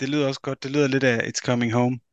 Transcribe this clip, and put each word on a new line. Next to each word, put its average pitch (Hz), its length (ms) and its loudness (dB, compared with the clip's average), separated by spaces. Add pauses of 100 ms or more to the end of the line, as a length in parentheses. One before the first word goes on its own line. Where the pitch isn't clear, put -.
Det 135 80 -4
lyder 147 200 0
også 135 120 -6
godt. 135 220 -8
Det 135 80 -10
lyder 143 180 2
lidt 135 160 2
af 120 140 4
It's - 280 -4
Coming 120 260 0
Home. 123 260 2 (140)